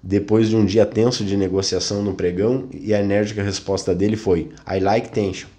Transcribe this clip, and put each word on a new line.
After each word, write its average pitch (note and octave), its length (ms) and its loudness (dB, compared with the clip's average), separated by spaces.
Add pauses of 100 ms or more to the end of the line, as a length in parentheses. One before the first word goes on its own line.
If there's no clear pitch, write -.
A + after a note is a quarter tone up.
depois G#2 440 2
de A2 80 2
um G#2+ 80 4
dia G2 200 4
tenso A2+ 400 0
de G2 120 0
negociação F#2+ 640 -2
no G2+ 120 -2
pregão, G2+ 580 -2
e G2+ 200 -4
a G#2 60 4
enérgica G#2 420 0
resposta G2 540 -2
dele G#2 220 0
foi: F2 340 0 (180)
"I F#2+ 120 -2
like G#2+ 300 0
tension. F#2+ 380 -4 (100)